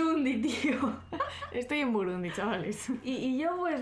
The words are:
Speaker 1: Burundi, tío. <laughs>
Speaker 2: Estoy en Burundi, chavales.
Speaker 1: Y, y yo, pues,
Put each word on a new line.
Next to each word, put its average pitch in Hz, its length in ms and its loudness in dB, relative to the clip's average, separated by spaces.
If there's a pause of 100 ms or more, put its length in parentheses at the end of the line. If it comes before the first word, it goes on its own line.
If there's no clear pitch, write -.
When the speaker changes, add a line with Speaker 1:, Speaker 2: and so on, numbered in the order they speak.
Speaker 1:
Burundi, 269 360 4
tío. 262 520 2 (260)
<laughs> 587 340 -6
Speaker 2:
Estoy 269 260 0
en 254 140 2
Burundi, 180 400 0
chavales. 202 560 -2 (160)
Speaker 1:
Y, 254 80 -2
y 254 240 0
yo, 339 200 2
pues, 330 240 0